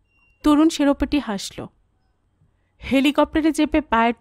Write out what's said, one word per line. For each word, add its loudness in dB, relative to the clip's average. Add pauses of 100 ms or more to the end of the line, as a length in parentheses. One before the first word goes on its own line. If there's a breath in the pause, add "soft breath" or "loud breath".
(440)
তরুণ 4
শেরপাটি 0
হাসল। -10 (1300)
হেলিকপ্টারে 0
চেপে 0
পায়ের 0